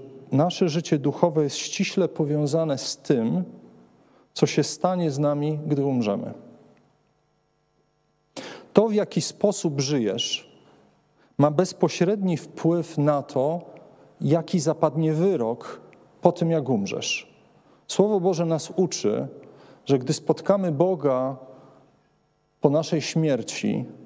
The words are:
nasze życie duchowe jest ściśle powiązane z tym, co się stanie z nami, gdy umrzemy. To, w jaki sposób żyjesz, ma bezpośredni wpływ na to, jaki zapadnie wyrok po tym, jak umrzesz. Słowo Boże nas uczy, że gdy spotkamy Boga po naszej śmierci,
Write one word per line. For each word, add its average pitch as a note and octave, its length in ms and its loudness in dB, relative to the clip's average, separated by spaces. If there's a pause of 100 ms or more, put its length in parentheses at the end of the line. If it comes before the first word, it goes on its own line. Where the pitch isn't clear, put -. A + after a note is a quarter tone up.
(320)
nasze E3+ 380 2
życie D#3 280 0
duchowe D3 460 2
jest C3+ 120 -2
ściśle - 520 -2
powiązane D3+ 680 0
z - 200 -6
tym, D3 460 2 (880)
co - 120 2
się D3 180 2
stanie F3+ 480 0
z C3+ 80 -2
nami, D3 480 0
gdy C#3 180 2
umrzemy. A#2+ 480 0 (2500)
To, A3 140 4
w G#3+ 60 -2
jaki F#3+ 280 0
sposób E3 580 -2
żyjesz, B2 760 -2 (800)
ma D3 140 4
bezpośredni F3+ 880 0
wpływ - 600 -2
na D3 260 2
to, D#3 380 -2 (600)
jaki D#3+ 380 2
zapadnie D#3 540 0
wyrok D3+ 680 -2 (400)
po F3 100 8
tym, E3+ 200 0
jak C#3+ 180 0
umrzesz. - 640 -4 (540)
Słowo G#3 320 2
Boże F3 260 0
nas E3 300 -2
uczy, B2+ 520 0 (580)
że C#3 140 4
gdy D3+ 140 -2
spotkamy F#3 580 0
Boga C#3 640 2 (1300)
po D3 80 4
naszej D3+ 320 0
śmierci, A2+ 840 -2 (200)